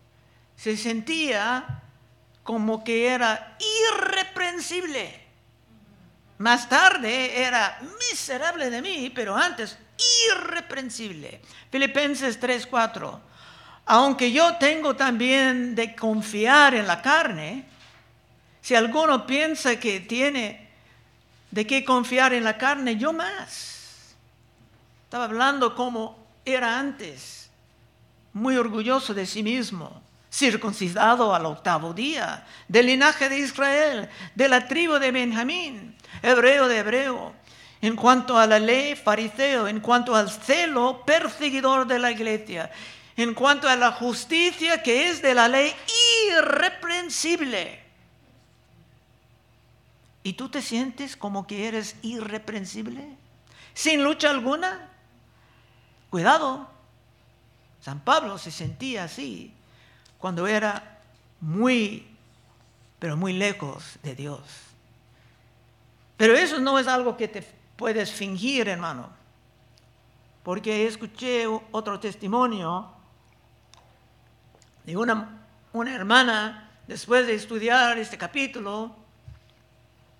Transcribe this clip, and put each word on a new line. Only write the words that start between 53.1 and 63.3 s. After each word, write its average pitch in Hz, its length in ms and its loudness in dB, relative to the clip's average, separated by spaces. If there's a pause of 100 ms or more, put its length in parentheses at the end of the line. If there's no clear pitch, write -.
¿Sin 302 300 0
lucha 302 260 2
alguna? 294 600 -2 (1200)
Cuidado. 269 580 2 (1120)
San 143 200 -12
Pablo 247 360 0
se 165 140 -14
sentía 208 540 -8
así - 480 -12 (640)
cuando 180 300 -4
era 214 520 -4 (400)
muy, 214 680 -2 (920)
pero 160 180 -6
muy 180 180 -2